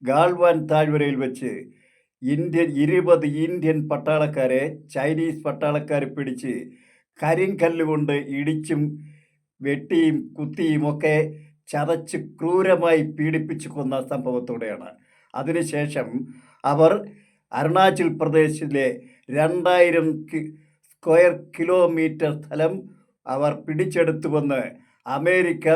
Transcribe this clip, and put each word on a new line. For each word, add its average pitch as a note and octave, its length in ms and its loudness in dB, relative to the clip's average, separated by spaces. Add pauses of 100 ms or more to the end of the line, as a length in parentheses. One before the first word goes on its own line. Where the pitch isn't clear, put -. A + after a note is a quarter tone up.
ഗാൽവാൻ E3 600 2
താഴ്വരയിൽ D3+ 500 2
വെച്ച് B2+ 360 -6 (720)
ഇന്ത്യൻ, D#3+ 480 0 (140)
ഇരുപത് E3+ 420 4
ഇന്ത്യൻ D#3 640 -2
പട്ടാളക്കാരെ D3 880 0 (160)
ചൈനീസ് D#3 500 -4
പട്ടാളക്കാർ D3 640 -2
പിടിച്ച് C3 480 -8 (680)
കരിങ്കല്ലുകൊണ്ട് E3 880 0
ഇടിച്ചും C#3+ 680 -4 (800)
വെട്ടിയും D3 720 0
കുത്തിയും D3+ 640 -2
ഒക്കെ D3+ 180 2 (560)
ചതച്ച് D#3 460 -4
ക്രൂരമായി E3+ 840 2
പീഡിപ്പിച്ചു D3+ 680 -4
കൊന്ന C3+ 320 -4
സംഭവത്തോടെയാണ്. A#2 880 -6 (460)
അതിനുശേഷം D3 720 -4 (580)
അവർ D#3+ 280 4 (580)
അരുണാചൽ F3 560 4
പ്രദേശിലെ D3+ 920 0 (300)
രണ്ടായിരം E3 960 4
കി-, D#3 260 -8 (380)
സ്ക്വയർ E3+ 540 4 (160)
കിലോമീറ്റർ D#3+ 840 0
സ്ഥലം E3 400 -2 (460)
അവർ C#3+ 260 0
പിടിച്ചെടുത്തുവെന്ന് D3+ 1080 -2 (460)
അമേരിക്ക D#3+ 680 2